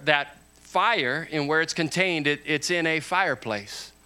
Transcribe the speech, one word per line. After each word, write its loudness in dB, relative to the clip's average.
that 2
fire 0
and 0
where 4
it's -2
contained, 0
it, 0
it's -2
in 0
a 0
fireplace. -4